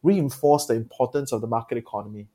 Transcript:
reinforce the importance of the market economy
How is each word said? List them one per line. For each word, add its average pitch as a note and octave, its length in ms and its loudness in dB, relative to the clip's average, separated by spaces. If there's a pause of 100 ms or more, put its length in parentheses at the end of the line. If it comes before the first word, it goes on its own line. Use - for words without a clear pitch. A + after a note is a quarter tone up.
reinforce D3 600 4
the - 80 0
importance B2 580 -2
of A2 100 -2
the A2+ 60 -8
market A#2 300 -4
economy G#2 580 -10